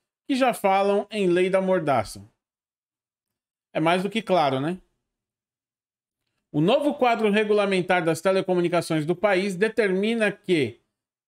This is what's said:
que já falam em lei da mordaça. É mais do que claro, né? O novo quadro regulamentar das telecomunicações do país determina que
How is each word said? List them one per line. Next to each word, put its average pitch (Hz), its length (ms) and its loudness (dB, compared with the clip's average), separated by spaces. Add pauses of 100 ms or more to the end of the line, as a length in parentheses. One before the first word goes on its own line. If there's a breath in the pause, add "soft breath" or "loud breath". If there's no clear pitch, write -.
(280)
que 277 80 -2
já 254 180 2
falam 202 560 0
em 208 180 -2
lei 180 220 2
da 190 100 2
mordaça. 151 640 -2 (1500)
É 165 60 -4
mais 175 240 2
do 202 60 -4
que 214 120 -4
claro, 147 380 0
né? 165 180 -4 (1800)
O 151 80 0
novo 277 320 2
quadro 220 380 0
regulamentar 196 760 0
das 160 160 -2
telecomunicações 175 840 0
do 170 120 -2
país 196 400 0
determina 208 760 0
que 160 480 -4 (480)